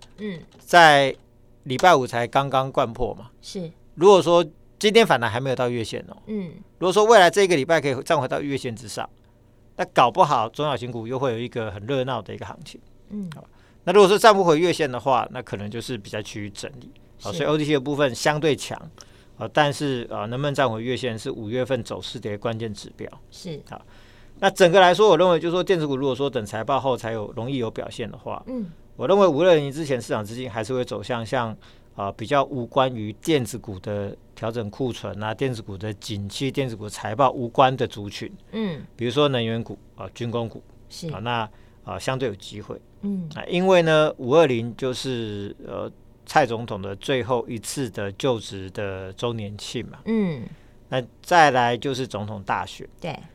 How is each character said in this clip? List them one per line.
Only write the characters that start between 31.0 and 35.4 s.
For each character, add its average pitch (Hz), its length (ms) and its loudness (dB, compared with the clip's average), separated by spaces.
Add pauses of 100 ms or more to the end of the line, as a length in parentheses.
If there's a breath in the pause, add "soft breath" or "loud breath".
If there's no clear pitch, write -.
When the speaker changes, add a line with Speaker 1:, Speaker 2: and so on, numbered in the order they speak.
Speaker 2:
向 117 240 -6
像， 113 300 -4 (400 soft breath)
呃， 101 160 -6
比 110 160 -10
较 139 160 2
无 123 220 -6
关 131 280 0
于 107 200 -8
电 143 300 0
子 113 140 -10
股 98 220 -12
的 101 360 -8 (200)
调 110 160 -6
整 113 180 -6
库 120 240 -4
存 101 300 -10
啊、 110 100 -4
电 135 180 -4